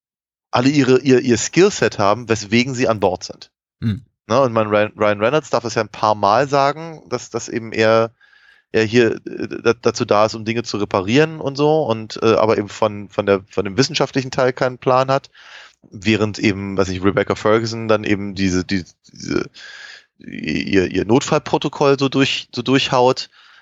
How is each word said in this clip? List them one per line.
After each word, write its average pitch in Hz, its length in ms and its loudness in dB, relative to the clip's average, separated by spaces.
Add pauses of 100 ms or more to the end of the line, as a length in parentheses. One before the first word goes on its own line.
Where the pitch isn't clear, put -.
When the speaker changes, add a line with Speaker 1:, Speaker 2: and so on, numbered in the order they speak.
(500)
Speaker 1:
alle 123 200 2
ihre, 131 320 4
ihr, 127 180 4
ihr 117 180 2
Skillset 160 640 0
haben, 110 300 0
weswegen 113 440 0
sie 120 140 -2
an 110 140 0
Bord 92 240 0
sind. - 260 -18 (300)
Speaker 2:
Mhm. 107 240 -4 (220)
Speaker 1:
Ne, 113 120 2
und 123 140 2
mein 110 140 0
Ryan, 104 300 2
Ryan 104 220 0
Reynolds 139 300 0
darf 120 160 -2
es 113 100 -6
ja 117 60 0
ein 104 80 -4
paar 107 260 0
Mal 107 320 2
sagen, 147 640 -2
dass, 123 220 -8
dass - 180 -8
eben 113 240 -8
er, 113 380 2 (600)
er 110 140 2
hier, 113 300 4 (120)
äh, - 200 -8 (140)
da-, 117 200 2
dazu 113 240 -2
da 104 200 4
ist, 110 100 -4
um 110 100 -10
Dinge 113 180 -4
zu - 140 -8
reparieren 117 640 0
und 139 160 -8
so, 151 260 2
und, 110 400 -6
äh, 113 120 4
aber 110 220 4
eben 104 120 -4
von, 104 400 -4
von 101 160 -4
der, 98 240 2
von 101 160 -4
dem 98 100 -8
wissenschaftlichen 135 560 -2
Teil 127 220 0
keinen 127 240 -4
Plan 131 340 0
hat, 135 180 -2 (600)
während 104 480 0
eben, 98 380 -2
was 95 100 0
ich, 92 160 -6
Rebecca 101 320 0
Ferguson 113 540 0
dann 107 160 0
eben 101 300 -4
diese, 92 280 0
die, 92 220 -4 (260)
diese, - 380 -6 (680)
ihr, - 720 -2
ihr 90 140 -2
Notfallprotokoll 143 920 0
so 135 120 0
durch, 135 440 -2
so 123 80 -8
durchhaut, 127 680 0 (320)